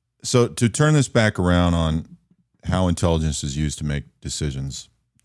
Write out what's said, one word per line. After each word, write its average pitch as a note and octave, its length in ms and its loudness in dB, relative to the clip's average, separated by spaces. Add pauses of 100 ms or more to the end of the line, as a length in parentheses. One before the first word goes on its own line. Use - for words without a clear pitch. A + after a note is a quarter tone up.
(220)
So A#2+ 240 2
to A2 220 0
turn D3+ 260 2
this C#3+ 140 2
back A2 300 2
around F2 360 4
on D#2+ 420 -2 (480)
how F2+ 220 0
intelligence E2 560 0
is C#2+ 140 -6
used D2+ 220 -4
to D#2 60 -8
make C#2+ 200 -4 (160)
decisions, C2+ 680 -8 (360)